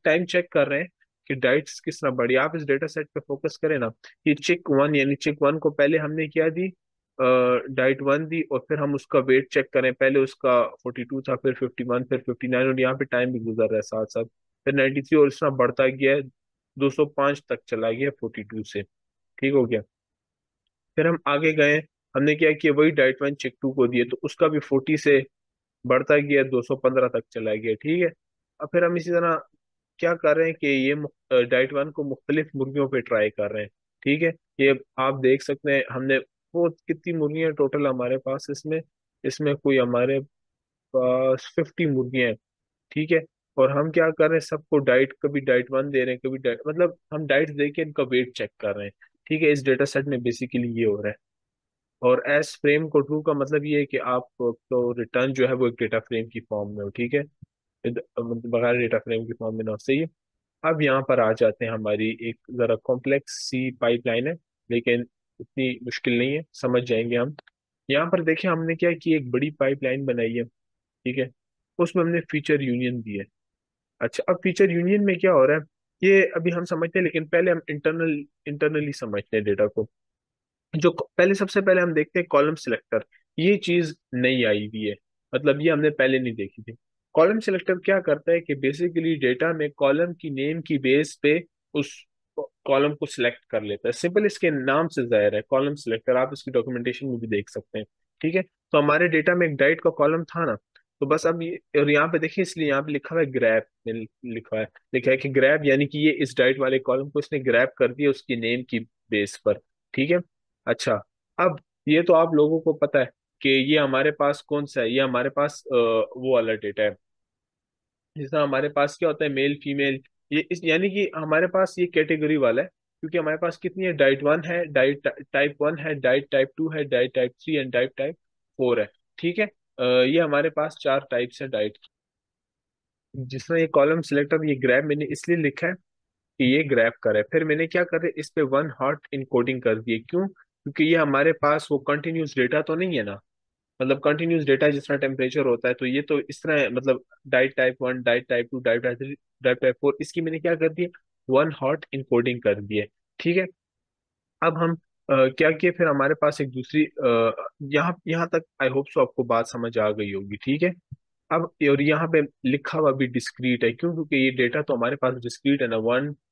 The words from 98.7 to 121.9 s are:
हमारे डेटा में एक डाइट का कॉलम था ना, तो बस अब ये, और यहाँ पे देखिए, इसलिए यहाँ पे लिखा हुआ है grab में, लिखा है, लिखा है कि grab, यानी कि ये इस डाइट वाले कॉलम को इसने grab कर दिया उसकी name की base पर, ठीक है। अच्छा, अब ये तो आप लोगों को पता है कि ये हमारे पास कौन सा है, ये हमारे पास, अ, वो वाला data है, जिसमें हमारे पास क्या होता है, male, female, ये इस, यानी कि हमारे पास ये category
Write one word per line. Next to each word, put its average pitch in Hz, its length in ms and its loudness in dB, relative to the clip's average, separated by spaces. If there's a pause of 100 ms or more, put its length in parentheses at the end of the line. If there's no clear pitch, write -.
हमारे 147 300 4
डेटा 160 280 2
में 175 120 2
एक 151 80 -4
डाइट 143 260 2
का 170 80 0
कॉलम 160 340 0
था 165 220 -4
ना, - 100 -2 (460)
तो 143 40 0
बस 156 220 0
अब 165 140 -2
ये, 165 180 -8 (200)
और 147 120 2
यहाँ 147 160 4
पे 165 120 0
देखिए, 160 220 -2
इसलिए 165 260 -4
यहाँ 139 140 2
पे 151 100 -8
लिखा 147 240 -6
हुआ 165 80 2
है 139 80 -2
grab 113 320 2 (240)
में, 113 60 -6 (320)
लिखा 113 340 -6
है, 107 80 -4 (260)
लिखा 135 180 2
है 131 60 4
कि 139 120 -8
grab, 139 360 4
यानी 139 200 4
कि 147 140 -6
ये 151 120 4
इस 139 260 -4
डाइट 131 220 2
वाले 131 200 0
कॉलम 131 300 -2
को 147 100 -4
इसने 143 200 -4
grab 127 380 2
कर 123 160 2
दिया 143 160 0
उसकी 135 260 -2
name 117 280 -2
की 123 160 -6 (300)
base 104 360 -2
पर, 104 140 2 (340)
ठीक 139 180 0
है। 175 80 4 (480)
अच्छा, 117 340 -2 (380)
अब 170 200 0 (280)
ये 156 160 4
तो 175 100 4
आप 165 200 4
लोगों 151 260 4
को 160 140 0
पता 147 260 0
है - 100 0 (320)
कि 139 80 0
ये 135 300 2
हमारे 139 320 2
पास 143 300 -2
कौन 147 240 -4
सा 139 160 -4
है, 113 100 0
ये 131 80 2
हमारे 131 300 0
पास, 143 420 -2
अ, 131 40 2
वो 117 600 2
वाला 113 180 2
data 107 300 -4
है, 104 120 0 (1200)
जिसमें 147 240 -2
हमारे 139 280 0
पास 143 280 0
क्या 170 120 0
होता 156 160 -2
है, 143 60 -2
male, 139 240 0
female, 139 440 -2 (320)
ये 156 200 -2
इस, 175 120 -6
यानी 170 260 2
कि 196 260 -2
हमारे 156 320 0
पास 185 320 0
ये 180 60 2
category 156 520 0